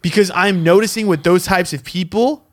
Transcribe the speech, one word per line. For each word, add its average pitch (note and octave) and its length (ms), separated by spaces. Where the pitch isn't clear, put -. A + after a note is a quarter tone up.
Because F#3 320
I'm F#3 300
noticing G#3 420
with E3 180
those F3+ 220
types F3+ 280
of C3+ 100
people G#3+ 680